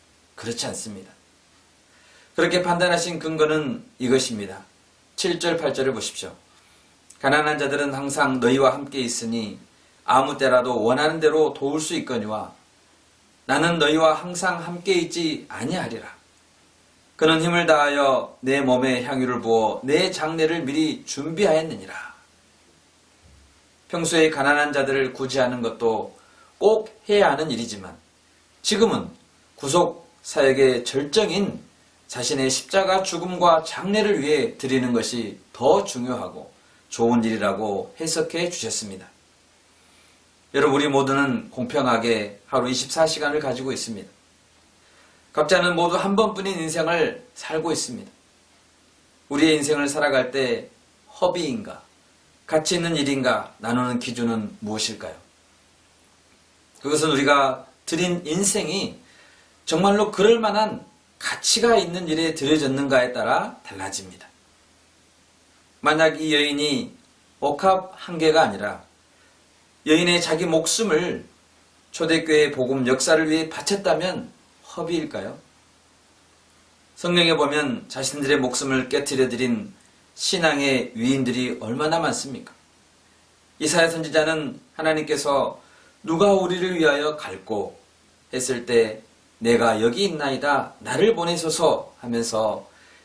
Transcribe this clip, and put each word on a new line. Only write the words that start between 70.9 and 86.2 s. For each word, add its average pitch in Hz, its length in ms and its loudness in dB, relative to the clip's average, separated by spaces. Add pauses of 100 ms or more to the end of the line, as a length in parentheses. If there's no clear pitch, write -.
초대교회 156 580 2
복음 131 360 -2
역사를 156 440 2
위해 160 180 0
바쳤다면 180 840 -2 (460)
허비일까요? 143 640 -6 (1600)
성경에 170 400 2
보면 143 520 -2
자신들의 139 500 -2
목숨을 131 520 -2
깨트려 135 380 0
드린 117 440 -2 (440)
신앙의 143 800 0
위인들이 123 640 0
얼마나 151 380 -2
많습니까? 135 540 -6 (1080)
이사야 165 320 2
선지자는 156 720 -2 (160)
하나님께서 147 840 0 (420)
"누가 170 300 4